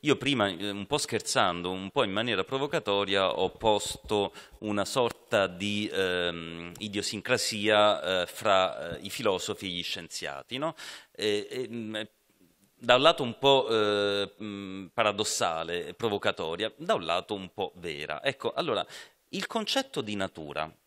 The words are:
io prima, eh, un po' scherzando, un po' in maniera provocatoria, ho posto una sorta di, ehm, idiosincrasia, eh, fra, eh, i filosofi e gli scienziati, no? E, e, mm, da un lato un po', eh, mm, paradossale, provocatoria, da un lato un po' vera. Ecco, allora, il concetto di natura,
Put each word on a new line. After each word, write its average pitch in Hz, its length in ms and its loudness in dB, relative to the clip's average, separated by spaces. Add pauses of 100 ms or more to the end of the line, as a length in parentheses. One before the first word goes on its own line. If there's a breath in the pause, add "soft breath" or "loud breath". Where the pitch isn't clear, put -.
io 147 160 4
prima, 120 320 2
eh, 95 220 -4
un 101 160 -6
po' 143 100 0
scherzando, 92 760 0
un 95 200 -6
po' 135 140 2
in 98 80 -2
maniera 104 320 0
provocatoria, 101 920 0
ho 92 120 2
posto 104 840 0 (280 loud breath)
una 104 260 -2
sorta 113 600 2
di, 104 460 -2
ehm, 87 880 -2
idiosincrasia, 104 1400 2
eh, 87 40 -2
fra, 90 680 0
eh, 65 60 -10
i 98 80 -10
filosofi 101 560 -2
e - 20 -4
gli 87 140 -4
scienziati, 80 720 -8
no? 156 180 -4 (400 loud breath)
E, 104 360 0
e, 127 180 -6
mm, 110 280 -6 (800)
da 120 180 6
un 127 40 6
lato 160 220 6
un 117 160 -4
po', 135 320 6
eh, 101 720 2
mm, 98 500 -10
paradossale, 87 1040 0
provocatoria, 101 800 -2
da 175 160 -2
un 104 140 -2
lato 87 260 0
un 95 200 -8
po' 95 240 -4
vera. 76 460 -8
Ecco, - 300 -2
allora, 131 340 -2 (440 loud breath)
il 190 160 -6
concetto 226 560 -4
di 107 120 -6
natura, 80 560 -4 (160)